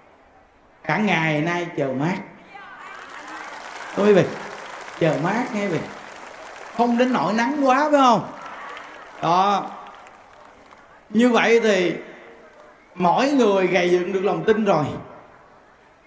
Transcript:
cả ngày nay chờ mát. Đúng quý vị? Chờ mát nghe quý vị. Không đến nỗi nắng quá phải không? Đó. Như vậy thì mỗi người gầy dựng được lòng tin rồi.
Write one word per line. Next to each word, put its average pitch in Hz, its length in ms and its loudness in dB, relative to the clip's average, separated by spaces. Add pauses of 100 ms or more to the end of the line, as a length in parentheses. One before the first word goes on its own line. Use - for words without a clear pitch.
(840)
cả 156 120 0
ngày 160 440 0
nay 175 260 -2 (100)
chờ 143 120 -2 (120)
mát. 175 160 -2 (1800)
Đúng 196 100 2
quý 208 60 8
vị? 175 120 8 (720)
Chờ 160 240 2
mát 208 220 -2 (100)
nghe 208 80 -4
quý 202 60 -2
vị. 160 100 -2 (1000)
Không 240 220 2
đến 254 140 2
nỗi 180 200 0
nắng 262 360 0
quá 277 220 4
phải 285 100 6
không? 233 280 4 (960)
Đó. 185 480 2 (1400)
Như 240 180 4
vậy 226 320 4
thì 185 340 2 (1000)
mỗi 180 360 2
người 202 360 4
gầy 180 240 2
dựng 180 220 2
được 190 120 -2
lòng 170 200 -2
tin 214 200 2
rồi. 170 200 2 (1200)